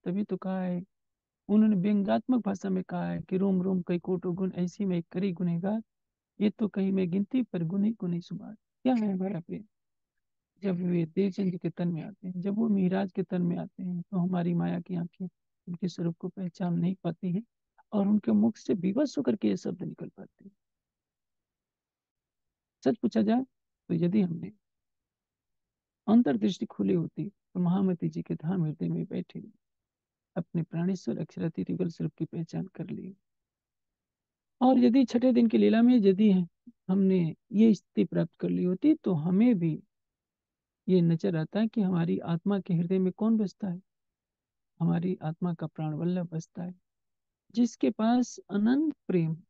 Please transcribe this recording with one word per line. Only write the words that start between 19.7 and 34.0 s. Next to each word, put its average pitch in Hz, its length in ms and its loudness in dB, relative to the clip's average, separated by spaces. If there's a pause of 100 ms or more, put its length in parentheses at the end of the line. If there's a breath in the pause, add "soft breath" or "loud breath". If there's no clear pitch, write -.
निकल 156 260 -10
पाते - 360 -20
हैं। 196 60 -20 (2250)
सच 254 140 0
पूछा 220 240 0
जाए, 226 200 2 (460)
तो 175 60 0
यदि 175 280 2
हमने 175 300 -4 (1600)
अंतर्दृष्टि 220 580 4
खुली 196 280 -2
होती, 165 340 -4
तो - 320 -12
महामती 180 480 0
जी 165 140 -6
के 175 120 -6
धाम 165 300 -2
हृदय 165 240 -4
में 165 160 -4
बैठे - 380 -10 (960)
अपने 170 260 -4
प्राणेश्वर 180 560 -4
अक्षरातीत 180 520 -6
युगल 175 180 -4
स्वरूप 165 260 -8
की 160 100 -6
पहचान 165 420 -8
कर - 200 -12
ली। - 300 -12 (1400)